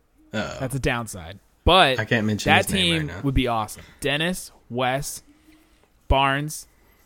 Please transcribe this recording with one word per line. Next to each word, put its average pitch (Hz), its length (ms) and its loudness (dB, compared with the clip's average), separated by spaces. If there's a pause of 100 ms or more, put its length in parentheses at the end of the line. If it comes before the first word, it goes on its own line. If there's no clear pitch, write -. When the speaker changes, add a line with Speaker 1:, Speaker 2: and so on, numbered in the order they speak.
(320)
Speaker 1:
Uh-oh. 107 280 -6
Speaker 2:
That's 131 140 -8
a 135 60 -6
downside. 113 580 -6 (260)
But 160 340 6
Speaker 1:
I 107 80 -2
can't 113 200 0
mention 107 240 0
Speaker 2:
that 180 160 6
Speaker 1:
his 196 80 -4
name 190 100 2
Speaker 2:
team 160 240 0
Speaker 1:
right 87 80 -10
now. 101 60 -12
Speaker 2:
would 139 120 0
be 127 140 2
awesome. 113 340 -4 (180)
Dennis, 151 500 -2 (200)
Wes, 127 520 -4 (840)
Barnes, 139 600 0 (380)